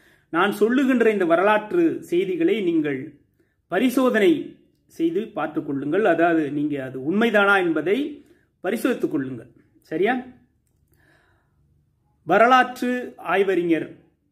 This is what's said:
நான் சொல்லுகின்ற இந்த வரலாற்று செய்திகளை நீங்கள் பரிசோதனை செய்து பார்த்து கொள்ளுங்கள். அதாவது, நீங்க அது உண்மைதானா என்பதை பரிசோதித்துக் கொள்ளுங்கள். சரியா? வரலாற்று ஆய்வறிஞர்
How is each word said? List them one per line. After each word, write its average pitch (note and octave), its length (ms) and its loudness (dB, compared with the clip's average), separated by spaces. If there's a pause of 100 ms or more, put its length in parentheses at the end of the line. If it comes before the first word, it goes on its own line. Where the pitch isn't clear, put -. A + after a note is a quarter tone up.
(300)
நான் F#3+ 220 2
சொல்லுகின்ற A#3+ 580 2
இந்த G3 140 0
வரலாற்று F3 800 2
செய்திகளை F#3 580 -2
நீங்கள் D3+ 580 -4 (480)
பரிசோதனை G#3+ 920 0 (300)
செய்து E3+ 420 -4
பார்த்து D3+ 360 -6
கொள்ளுங்கள். D3 400 -2
அதாவது, E3 460 2
நீங்க D3 340 -4
அது C3 280 -8
உண்மைதானா G3+ 440 2
என்பதை F3+ 680 -2 (340)
பரிசோதித்துக் A3+ 500 -2
கொள்ளுங்கள். C3 360 -6 (340)
சரியா? G#3+ 420 -2 (2000)
வரலாற்று B3 960 2
ஆய்வறிஞர் F3 800 -2 (360)